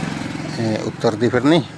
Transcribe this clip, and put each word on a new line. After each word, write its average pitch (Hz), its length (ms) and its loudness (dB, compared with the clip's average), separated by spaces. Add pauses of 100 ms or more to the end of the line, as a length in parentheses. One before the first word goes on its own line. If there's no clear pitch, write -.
(600)
ਇਹ 110 200 0
ਉੱਤਰ 110 360 -2
ਦੀ 113 140 2
ਫਿਰਨੀ 135 320 4 (160)